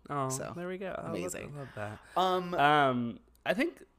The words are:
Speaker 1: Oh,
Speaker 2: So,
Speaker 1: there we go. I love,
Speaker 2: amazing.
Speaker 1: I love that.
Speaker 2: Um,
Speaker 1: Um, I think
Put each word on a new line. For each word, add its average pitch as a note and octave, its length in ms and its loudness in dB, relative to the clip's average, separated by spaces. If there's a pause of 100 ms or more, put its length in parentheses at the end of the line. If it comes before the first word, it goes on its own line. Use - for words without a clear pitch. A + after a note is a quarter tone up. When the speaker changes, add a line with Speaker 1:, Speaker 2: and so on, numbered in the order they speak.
(120)
Speaker 1:
Oh, C#3 180 -2
Speaker 2:
So, - 260 -6
Speaker 1:
there F3 120 -8
we F#3 100 -8
go. F#3+ 180 -8
I - 120 -6
love, E3 80 -4
Speaker 2:
amazing. - 400 -6
Speaker 1:
I C#3+ 40 -10
love C3+ 160 -10
that. G#2 240 -8 (160)
Speaker 2:
Um, F3+ 380 0
Speaker 1:
Um, C#3+ 640 4 (280)
I E3 80 2
think D4+ 280 -2 (160)